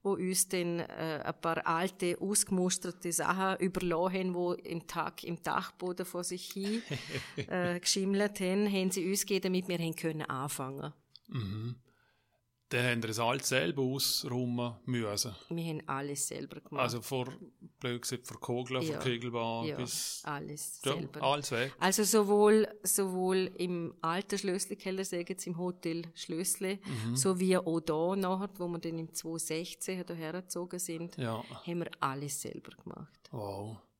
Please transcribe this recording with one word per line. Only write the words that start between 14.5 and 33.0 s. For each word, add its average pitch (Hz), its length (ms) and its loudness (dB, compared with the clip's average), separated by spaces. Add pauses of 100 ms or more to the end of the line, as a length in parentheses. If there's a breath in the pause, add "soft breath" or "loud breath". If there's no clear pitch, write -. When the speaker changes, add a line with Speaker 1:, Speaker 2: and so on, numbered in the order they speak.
Speaker 2:
müssen? 113 460 0 (180)
Speaker 1:
Wir 170 160 -4
haben 156 220 -4
alles 143 380 -2
selber - 340 -8
gemacht. 135 220 -2
Speaker 2:
Also 117 180 0
vor, 123 320 -2 (460)
blöd 120 240 -2
gesagt, - 240 -4
vor - 140 -12
Kugel, 127 420 -2
vor 160 120 0
Speaker 1:
Ja. - 40 -4
Speaker 2:
Kegelbahn 117 680 0
Speaker 1:
Ja, 143 80 -2
Speaker 2:
bis - 480 -4
Speaker 1:
alles 147 600 -6
Speaker 2:
ja, 135 100 2
Speaker 1:
selber. - 280 -4
Speaker 2:
alles 139 300 2
weg? 123 260 0
Speaker 1:
Also 190 240 4
sowohl, 208 640 8 (160)
sowohl 185 720 2
im 175 460 -2
alten 180 340 0
Schlössli-Keller, 190 680 -2
sag 185 160 -2
ich 170 80 -6
jetzt, 185 180 -6
im 180 120 -4
Hotel 175 480 -2 (100)
Schlössli, 185 680 -2
Speaker 2:
Mhm. 117 300 -2
Speaker 1:
so 185 240 4
wie 185 180 6
auch 170 220 2
da 165 380 2
nachher, 190 420 0
wo 175 80 -2
wir 170 140 -2
dann 165 180 -4
im 160 160 -8
zweitausendsechzehn 170 880 -4
hierher 170 380 -6
gezogen 180 380 -6
sind, 170 380 -4
Speaker 2:
Ja. 113 260 -2 (200)
Speaker 1:
haben 175 140 -2
wir 170 120 -2 (100)
alles 139 420 -2
selber - 300 -10 (100)
gemacht. - 480 -14